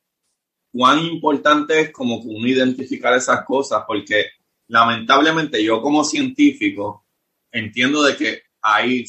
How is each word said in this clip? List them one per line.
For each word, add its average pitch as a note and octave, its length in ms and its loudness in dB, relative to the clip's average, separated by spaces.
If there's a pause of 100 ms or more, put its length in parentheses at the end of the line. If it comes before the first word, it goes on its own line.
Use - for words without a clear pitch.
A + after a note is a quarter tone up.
(720)
¿cuán B2+ 280 4
importante D3+ 800 0
es D#3 120 0
como A#2+ 300 -6
que A#2 60 -14
uno A2 200 -6
identificar B2+ 680 0
esas B2+ 300 0
cosas? B2+ 420 -2
Porque, G#2 400 -2 (400)
lamentablemente, A#2 960 2
yo A2+ 180 0
como D3 220 2
científico B2+ 1000 -2 (460)
entiendo B2 520 -2
de C#3 120 2
que A2 260 -6 (200)
hay A#2 480 0